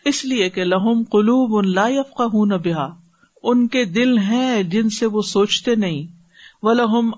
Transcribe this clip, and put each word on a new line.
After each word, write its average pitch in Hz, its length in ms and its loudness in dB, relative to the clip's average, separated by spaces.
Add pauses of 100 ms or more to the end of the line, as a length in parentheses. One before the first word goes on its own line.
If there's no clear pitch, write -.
اس 277 200 -2
لیے 240 260 0
کہ 185 140 -4
لہم 202 460 2
قلوب 214 500 2
لا 196 280 2
یفقہون 240 600 0
بہا، 165 460 -2 (480)
ان 240 240 2
کے 247 180 0
دل 233 340 0
ہیں 233 440 0
جن 214 280 0
سے 214 160 -4
وہ 214 160 -2
سوچتے 208 520 0
نہیں۔ 180 280 -2 (600)
ولہم 233 560 2